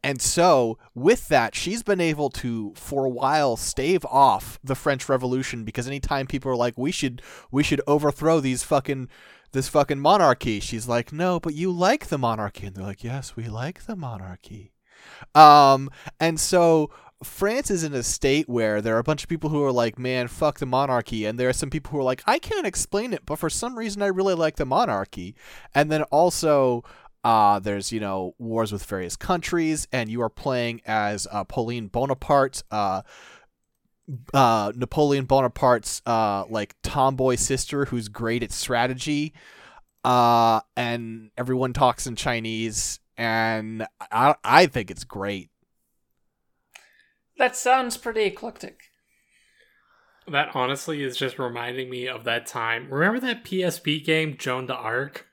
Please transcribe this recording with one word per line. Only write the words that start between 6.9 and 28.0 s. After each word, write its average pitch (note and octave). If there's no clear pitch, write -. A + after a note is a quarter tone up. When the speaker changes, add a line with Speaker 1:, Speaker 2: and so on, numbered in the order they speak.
Speaker 1:
should, B2+
we C3+
should C#3
overthrow D3+
these C3
fucking, C3+
this C3+
fucking C#3+
monarchy," C#3
she's A2+
like, A#2+
"No, E3+
but D#3
you F3
like F#3
the D3+
monarchy." A2
And F#2+
they're F#2+
like, G2
"Yes, C3
we A2+
like A#2
the A3
monarchy." G#2
Um, C#3+
and D#3+
so E3
France A3+
is F3
in D3
a B2+
state C#3+
where A2
there A2
are -
a A#2
bunch D3+
of -
people D#3+
who D3
are C3+
like, A#2+
"Man, B2+
fuck -
the C#3
monarchy." B2
And A2+
there B2+
are B2+
some C#3
people D3
who D3+
are C#3
like, B2+
"I B3+
can't F#4+
explain A3
it, -
but D#3
for E3
some A#3+
reason G3+
I G3+
really F#3+
like D#3+
the C#3+
monarchy." G#2+
And D3+
then D#3
also, C#3+
uh, G#2+
there's, G2+
you A2